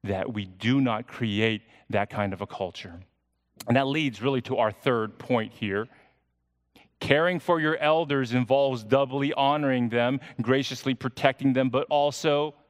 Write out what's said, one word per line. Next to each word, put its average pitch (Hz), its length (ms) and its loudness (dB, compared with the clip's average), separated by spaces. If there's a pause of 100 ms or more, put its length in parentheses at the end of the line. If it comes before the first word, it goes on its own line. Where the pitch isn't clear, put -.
that 98 300 -4
we 104 120 -4
do 113 360 0
not 117 260 0
create 107 540 0 (300)
that 101 180 0
kind 101 240 -2
of 92 80 -10
a 101 60 -8
culture. 90 520 -10 (680)
And 120 100 4
that 135 80 4
leads 135 380 -2
really 131 180 0
to 127 160 -4
our 110 140 2
third 113 480 -2
point 110 340 -2
here. 104 340 -4 (1120)
Caring 165 400 2
for 170 200 0
your 156 180 0
elders 147 560 0
involves 127 500 2
doubly 135 500 2
honoring 139 560 0
them, 120 300 0 (220)
graciously 131 540 0
protecting 135 580 0
them, 131 160 2
but 131 220 0
also 147 640 0 (140)